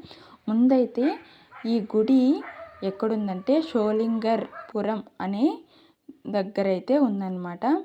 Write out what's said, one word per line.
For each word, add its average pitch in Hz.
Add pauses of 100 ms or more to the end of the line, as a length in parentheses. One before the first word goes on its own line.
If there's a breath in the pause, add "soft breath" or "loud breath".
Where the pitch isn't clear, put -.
(500 loud breath)
ముందైతే 247 (600 loud breath)
ఈ 226
గుడి 220 (600)
ఎక్కడుందంటే 208
షోలింగర్పురం 220 (180)
అనే 202 (840 soft breath)
దగ్గరైతే 196
ఉందన్నమాట. 190 (200)